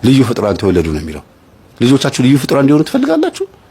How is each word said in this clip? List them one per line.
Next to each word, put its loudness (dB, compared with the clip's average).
ልዩ 4
ፍጡራን -2
ተወለዱ 0
ነው -6
የሚለው። -12
ልጆቻችሁ 0
ልዩ 4
ፍጡራን 0
እንዲሆኑ 2
ትፈልጋላችሁ? -2